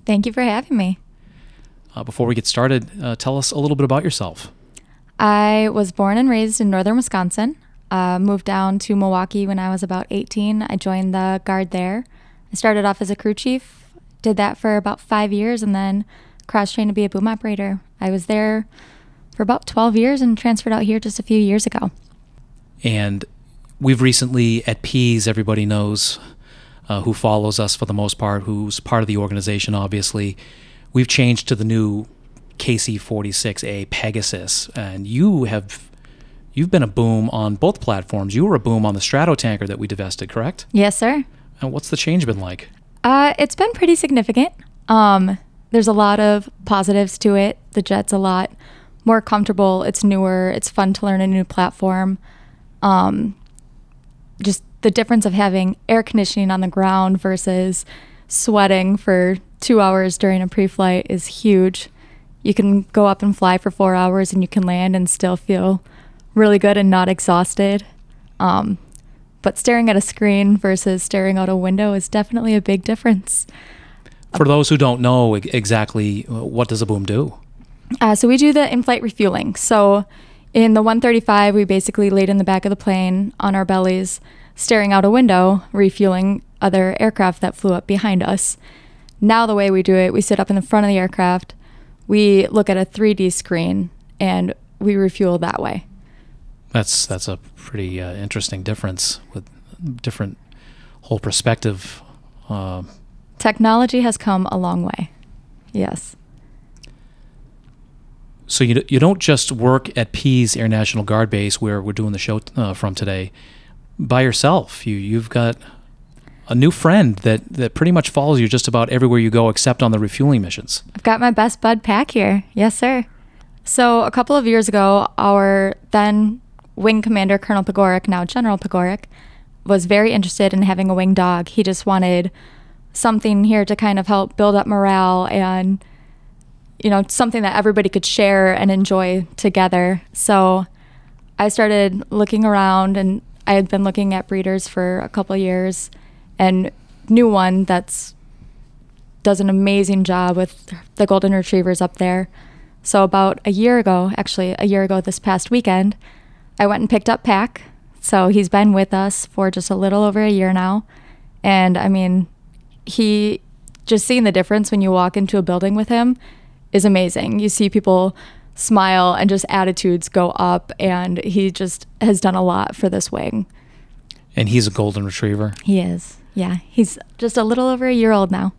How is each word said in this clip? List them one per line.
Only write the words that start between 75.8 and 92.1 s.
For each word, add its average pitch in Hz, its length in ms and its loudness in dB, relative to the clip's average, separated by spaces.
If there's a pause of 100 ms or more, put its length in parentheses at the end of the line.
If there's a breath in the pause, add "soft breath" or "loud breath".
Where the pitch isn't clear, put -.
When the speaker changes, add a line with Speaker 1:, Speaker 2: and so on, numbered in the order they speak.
Speaker 2:
uh, 117 160 -10
what 120 240 -2
does 110 140 -4
a 110 60 -4
boom 101 180 -2
do? 113 320 -4 (600)
Speaker 1:
Uh, 214 160 4
so 233 120 2
we 254 100 4
do 294 140 4
the 294 220 2
in-flight 240 300 -2
refueling. 202 500 -2
So 202 520 2 (500 soft breath)
in 226 180 6
the 214 80 4
one 226 200 2
thirty-five, 214 520 4
we 208 120 2
basically 196 440 0
laid 190 200 2
in 202 80 2
the 190 60 2
back 190 220 0
of 196 60 0
the 202 40 -2
plane 190 640 -2
on 196 140 0
our 190 100 0
bellies, 185 560 -2 (340 soft breath)
staring 208 380 0
out 196 140 4
a 202 40 6
window, 196 600 4
refueling 196 720 0 (180)
other 190 380 0
aircraft 196 420 0
that - 140 -4
flew 190 180 -2
up - 140 -4
behind 196 340 0
us. - 360 -4 (640 soft breath)
Now 226 260 4
the 220 100 0
way 196 160 2
we 190 100 2
do 190 140 4
it, 185 180 2
we 202 80 0
sit 196 180 0
up 190 100 -2
in 196 80 2
the 190 40 0
front 208 240 0
of 202 40 0
the 202 80 2
aircraft, 180 560 -2 (520 soft breath)
we 202 420 4